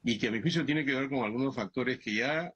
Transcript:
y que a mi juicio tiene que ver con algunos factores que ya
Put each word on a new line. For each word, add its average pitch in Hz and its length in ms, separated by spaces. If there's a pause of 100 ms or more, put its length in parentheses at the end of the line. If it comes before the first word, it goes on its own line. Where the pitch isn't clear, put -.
y 117 140
que 120 100
a - 20
mi 110 120
juicio 160 240
tiene 147 180
que 135 100
ver 135 140
con 135 160
algunos 120 300
factores 120 440
que 107 180
ya 156 400